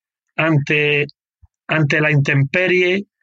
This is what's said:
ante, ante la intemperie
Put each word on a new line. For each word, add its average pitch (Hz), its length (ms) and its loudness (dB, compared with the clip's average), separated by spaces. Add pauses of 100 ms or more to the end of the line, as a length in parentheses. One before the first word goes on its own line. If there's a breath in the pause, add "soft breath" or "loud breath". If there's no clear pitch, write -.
(360)
ante, 147 720 0 (600)
ante 156 320 0
la 151 120 2
intemperie 180 920 0 (180)